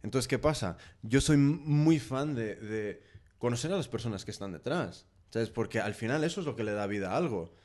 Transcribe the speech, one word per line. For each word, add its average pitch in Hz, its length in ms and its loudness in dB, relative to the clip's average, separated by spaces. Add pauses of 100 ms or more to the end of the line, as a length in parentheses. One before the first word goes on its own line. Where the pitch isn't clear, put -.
Entonces, 120 260 0
¿qué 131 100 2
pasa? 117 400 0 (240)
Yo 113 180 4
soy 151 160 4
m-, 143 280 6
muy 151 340 6
fan 139 360 -4
de, 110 220 -2
de 107 460 -6 (340)
conocer 120 360 -2
a 202 40 0
las 160 120 -4
personas 110 360 -6
que - 60 -8
están 98 220 -10
detrás, 147 540 -4 (240)
¿sabes? 113 200 -2
Porque 113 300 -2
al 104 140 -2
final 135 300 0
eso 170 160 -2
es 170 60 -6
lo 135 100 -4
que 110 80 -4
le 104 80 -2
da 104 140 -2
vida 98 260 -2
a 107 60 0
algo. 110 340 -2 (120)